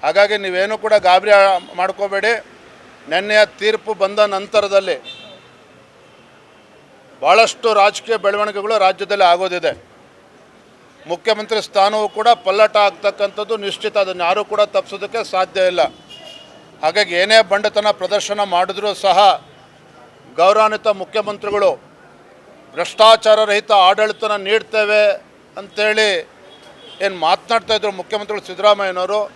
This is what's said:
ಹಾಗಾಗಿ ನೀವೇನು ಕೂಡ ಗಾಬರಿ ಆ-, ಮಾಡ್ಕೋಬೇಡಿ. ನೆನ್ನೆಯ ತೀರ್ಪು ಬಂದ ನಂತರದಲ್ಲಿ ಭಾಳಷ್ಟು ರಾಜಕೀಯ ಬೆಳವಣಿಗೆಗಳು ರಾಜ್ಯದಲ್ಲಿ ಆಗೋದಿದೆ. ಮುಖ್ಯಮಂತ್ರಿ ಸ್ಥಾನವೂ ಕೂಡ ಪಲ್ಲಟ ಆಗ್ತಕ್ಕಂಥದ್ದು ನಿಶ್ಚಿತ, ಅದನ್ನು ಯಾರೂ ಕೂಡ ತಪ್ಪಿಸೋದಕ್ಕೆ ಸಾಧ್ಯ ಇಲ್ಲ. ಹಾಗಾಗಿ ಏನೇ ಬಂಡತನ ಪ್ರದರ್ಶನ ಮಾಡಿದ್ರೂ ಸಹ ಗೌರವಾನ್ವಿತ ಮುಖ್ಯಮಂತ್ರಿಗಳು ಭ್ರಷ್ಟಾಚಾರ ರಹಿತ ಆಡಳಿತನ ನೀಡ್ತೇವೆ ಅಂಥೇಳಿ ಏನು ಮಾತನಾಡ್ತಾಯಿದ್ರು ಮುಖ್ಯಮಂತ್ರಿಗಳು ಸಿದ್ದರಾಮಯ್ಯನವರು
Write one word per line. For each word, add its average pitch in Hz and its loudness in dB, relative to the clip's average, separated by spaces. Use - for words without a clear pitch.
ಹಾಗಾಗಿ 202 0
ನೀವೇನು 196 -4
ಕೂಡ 214 -2
ಗಾಬರಿ 190 2
ಆ-, 196 4
ಮಾಡ್ಕೋಬೇಡಿ. 196 -4
ನೆನ್ನೆಯ 208 2
ತೀರ್ಪು 214 -6
ಬಂದ 196 -4
ನಂತರದಲ್ಲಿ 196 -2
ಭಾಳಷ್ಟು 214 2
ರಾಜಕೀಯ 208 0
ಬೆಳವಣಿಗೆಗಳು 208 -2
ರಾಜ್ಯದಲ್ಲಿ 190 0
ಆಗೋದಿದೆ. 175 0
ಮುಖ್ಯಮಂತ್ರಿ 214 -4
ಸ್ಥಾನವೂ 208 0
ಕೂಡ 214 -2
ಪಲ್ಲಟ 214 2
ಆಗ್ತಕ್ಕಂಥದ್ದು 202 -2
ನಿಶ್ಚಿತ, 202 -6
ಅದನ್ನು 185 -2
ಯಾರೂ 196 -2
ಕೂಡ 202 -4
ತಪ್ಪಿಸೋದಕ್ಕೆ 202 -4
ಸಾಧ್ಯ 185 -2
ಇಲ್ಲ. 180 0
ಹಾಗಾಗಿ 175 -2
ಏನೇ 214 4
ಬಂಡತನ 208 0
ಪ್ರದರ್ಶನ 202 -4
ಮಾಡಿದ್ರೂ 190 -2
ಸಹ 190 2
ಗೌರವಾನ್ವಿತ 214 2
ಮುಖ್ಯಮಂತ್ರಿಗಳು 202 -4
ಭ್ರಷ್ಟಾಚಾರ 214 4
ರಹಿತ 208 -2
ಆಡಳಿತನ 208 2
ನೀಡ್ತೇವೆ 208 0
ಅಂಥೇಳಿ 208 -2
ಏನು 190 -4
ಮಾತನಾಡ್ತಾಯಿದ್ರು 202 -2
ಮುಖ್ಯಮಂತ್ರಿಗಳು 202 -8
ಸಿದ್ದರಾಮಯ್ಯನವರು 196 -2